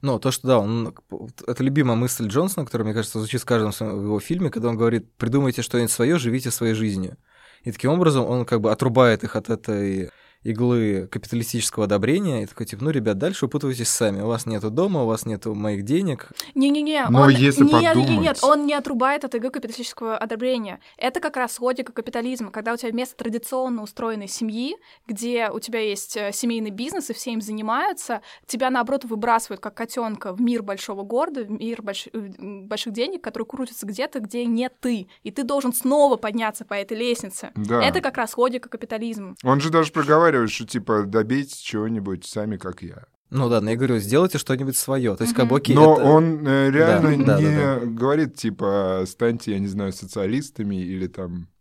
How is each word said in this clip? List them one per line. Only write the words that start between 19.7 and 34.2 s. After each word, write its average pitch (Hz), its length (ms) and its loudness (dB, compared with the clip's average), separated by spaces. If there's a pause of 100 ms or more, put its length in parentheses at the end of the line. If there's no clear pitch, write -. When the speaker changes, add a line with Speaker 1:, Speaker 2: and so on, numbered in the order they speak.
Speaker 2:
одобрения. 226 640 -4 (160)
Это 254 240 -2
как 294 160 -4
раз 254 240 -4
логика 247 320 -4
капитализма, 233 580 -6
когда 220 220 -6
у 233 40 -4
тебя 233 140 -6
вместо 247 240 -6
традиционно 233 680 -4
устроенной 214 440 -8
семьи, 233 480 -6 (320)
где 233 420 -2
у 220 120 -6
тебя 233 180 -6
есть, 208 380 -4
э, 202 160 -4
семейный 226 380 -4
бизнес, 247 380 -8
и 226 40 -6
все - 180 -8
им 226 100 -4
занимаются, 220 800 -4 (240)
тебя, 254 240 -2
наоборот, 254 360 -2
выбрасывают 226 560 -2
как 202 140 -12
котёнка 220 580 -6
в 196 80 -4
мир 240 200 0
большого 196 420 -8
города, 254 420 -4
в 202 60 -12
мир 226 300 -8
больш-, 196 300 -10
э, 220 60 -10
м, 196 500 -14
больших 214 240 -6
денег, 285 320 -6
который 220 240 -8
крутится 254 380 -10
где-то, 247 340 -6
где 233 260 -6